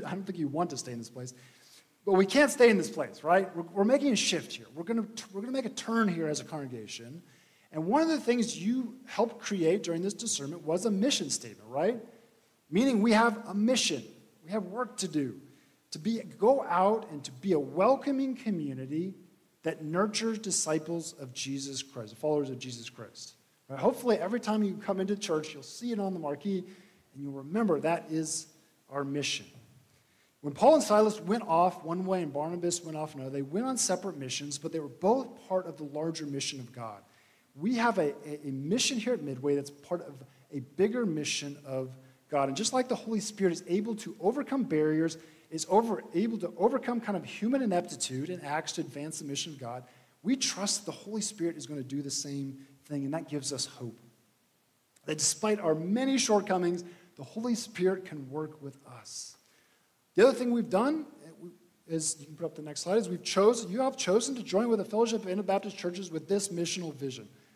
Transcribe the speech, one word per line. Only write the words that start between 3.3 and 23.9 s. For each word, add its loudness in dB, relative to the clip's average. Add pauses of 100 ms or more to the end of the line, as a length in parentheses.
We're, -4
we're 0
making 4
a 4
shift 0
here. -14
We're -8
gonna 0
t-, -10
we're -6
gonna -8
make -2
a -4
turn 2
here 0
as -2
a -10
congregation. -10 (520)
And -2
one 4
of 4
the 2
things 2
you -2 (100)
helped -2
create 2
during -2
this -2
discernment -6
was 0
a 2
mission 0
statement, -8
right? 0 (720)
Meaning 4
we 6
have 6 (100)
a -10
mission. 2 (440)
We -10
have -2
work -6
to -2
do. -2 (500)
To -10
be, 0 (180)
go 6
out 4
and -10
to -12
be 0
a 6
welcoming 2
community -4 (480)
that -2
nurtures 0
disciples -2
of -14
Jesus -6
Christ, -12
followers 0
of -8
Jesus -10
Christ. -16 (340)
Right? -8
Hopefully 2